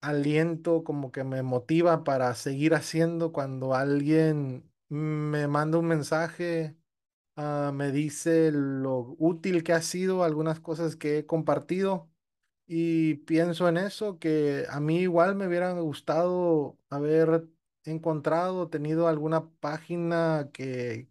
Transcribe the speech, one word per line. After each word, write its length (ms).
aliento, 840
como 280
que 120
me 180
motiva 640
para 300
seguir 400
haciendo 580
cuando 420
alguien 960
me 600
manda 300
un 80
mensaje, 880
ah, 380
me 180
dice 600
lo 680
útil 460
que 100
ha 80
sido 420
algunas 360
cosas 360
que 240
he 60
compartido 840
y 500
pienso 520
en 100
eso, 420
que 500
a 100
mí 200
igual 360
me 120
hubiera 320
gustado 960
haber 580
encontrado, 840
tenido 400
alguna 400
página 920
que 580